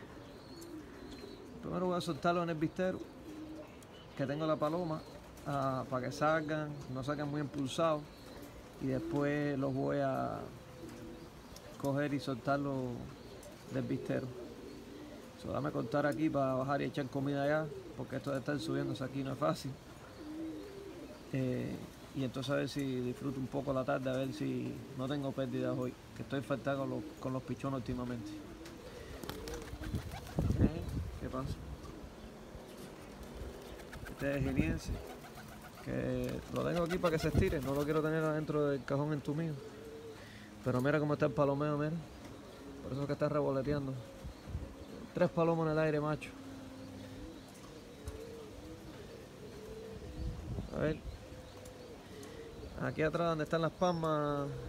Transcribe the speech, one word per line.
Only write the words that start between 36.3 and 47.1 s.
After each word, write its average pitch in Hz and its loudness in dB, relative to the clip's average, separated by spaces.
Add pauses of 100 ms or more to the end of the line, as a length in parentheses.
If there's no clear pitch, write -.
lo 127 2
tengo 165 4
aquí 165 2
para 175 6
que 160 6
se 160 2
estire, 160 6
no 135 2
lo 147 4
quiero 156 4
tener 156 4
adentro 151 4
del 139 4
cajón 143 2
entumido. 151 0 (1120)
Pero 123 6
mira 147 8
cómo 147 4
está 147 6
el 135 2
palomeo, 143 6
mira. 151 2 (880)
Por - -4
eso 139 0
es 143 2
que 143 2
está 147 4
revoloteando. 139 4 (1200)
Tres 170 6
palomos 165 6
en 156 4
el 156 4
aire, 156 6
macho. 151 0 (4000)